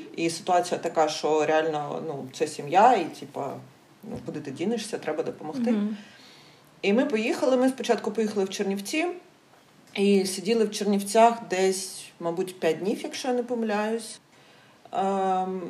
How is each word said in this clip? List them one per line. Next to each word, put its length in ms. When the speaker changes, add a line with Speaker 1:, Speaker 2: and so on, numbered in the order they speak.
Speaker 1:
І 140
ситуація 500
така, 280
що 380
реально, 640
ну, 260
це 140
сім'я, 460
і, 120
типа, 480
ну, 220
куди 140
ти 120
дінешся, 460
треба 260
допомогти. 480
Speaker 2:
Мгм. 260
Speaker 1:
І 120
ми 120
поїхали, 520
ми 120
спочатку 420
поїхали 340
в 40
Чернівці, 580
і 320
сиділи 400
в 60
Чернівцях 600
десь, 560
мабуть, 400
п'ять 200
днів, 240
якщо 240
я 60
не 100
помиляюсь. 760
Ем, 800